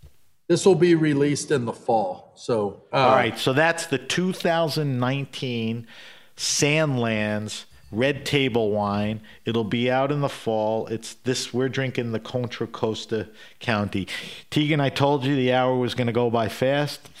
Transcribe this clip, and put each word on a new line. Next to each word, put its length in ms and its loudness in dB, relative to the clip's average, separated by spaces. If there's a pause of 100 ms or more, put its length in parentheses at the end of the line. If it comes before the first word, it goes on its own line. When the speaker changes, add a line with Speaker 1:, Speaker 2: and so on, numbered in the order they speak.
(460)
Speaker 1:
This 180 2
will 120 8
be 180 6
released 560 2
in 140 0
the 80 -4
fall. 640 -2
So, 560 -4
uh, 60 -2
Speaker 2:
All 180 6
right. 200 2
So 160 0
that's 340 2
the 120 -2
two 340 -2
thousand 680 -2
nineteen 880 -4 (480)
Sandlands 1300 0 (280)
Red 340 0
Table 460 2
Wine. 480 -2 (240)
It'll 180 0
be 260 0
out 220 2
in 100 -2
the 80 0
fall. 600 -2
It's 260 -8
this, 400 -4
we're 140 0
drinking 420 -4
the 80 -2
Contra 480 -6
Costa 600 -4 (320)
County. 480 0 (420)
Tegan, 300 2
I 80 2
told 360 2
you 120 2
the 160 4
hour 240 4
was 180 0
gonna 180 0
go 160 2
by 200 2
fast. 600 0 (120)